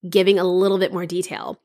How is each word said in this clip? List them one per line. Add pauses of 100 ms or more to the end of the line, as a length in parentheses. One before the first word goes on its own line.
giving
a
little
bit
more
detail.